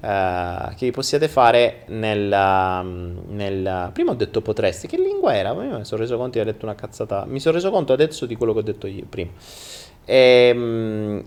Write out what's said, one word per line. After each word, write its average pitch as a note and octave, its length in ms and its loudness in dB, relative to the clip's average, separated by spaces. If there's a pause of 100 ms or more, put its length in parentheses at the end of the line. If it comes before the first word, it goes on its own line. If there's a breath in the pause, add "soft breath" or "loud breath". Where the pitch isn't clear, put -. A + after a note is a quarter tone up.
eh, F2+ 720 -2
che C3 100 -4
vi B2 60 0
possiate D3 360 0
fare A#2+ 600 4
nel, G#2+ 460 -2 (500)
mm, F2+ 340 -8 (100)
nel, F#2+ 640 -4
prima E4 200 -2
ho D#3 40 -2
detto A2 260 -2
potreste, G#2 460 -2
che E4+ 100 -6
lingua F#4+ 380 0
era? G2 160 0
Io G3+ 260 -6
mi G#2 80 -10
sono A2 160 -6
reso A#2 140 -4
conto B2 160 -4
di A#2 80 -2
aver G#2+ 140 -2
detto - 120 -10
una G#2+ 100 -8
cazzata, G#2 520 -6
mi C3+ 140 -8
sono D#3+ 140 0
reso F3+ 140 -2
conto F#3 220 0
adesso D3+ 340 0
di A#2 100 -6
quello A2+ 180 0
che A2 60 0
ho G#2+ 40 -2
detto G#2 240 -8
io G2 220 -12
prima. F2 220 -8 (720 loud breath)
Ehm, A#2 1200 4